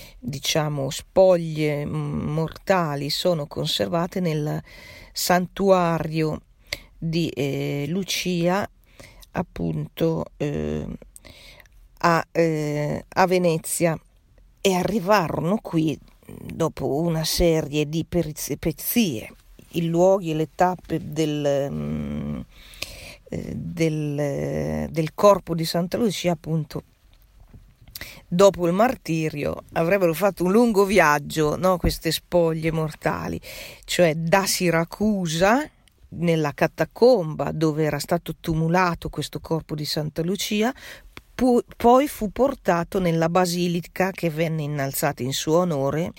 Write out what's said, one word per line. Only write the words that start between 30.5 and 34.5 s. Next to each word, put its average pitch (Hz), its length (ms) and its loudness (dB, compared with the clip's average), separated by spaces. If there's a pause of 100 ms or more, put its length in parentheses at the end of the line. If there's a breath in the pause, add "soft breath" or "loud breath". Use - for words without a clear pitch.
lungo 214 340 4
viaggio, 151 720 2
no? 180 220 0
Queste 165 340 -2
spoglie 165 640 0
mortali, 160 680 -4 (440 loud breath)
cioè 165 320 2
da 165 280 2
Siracusa, 185 1160 2 (460)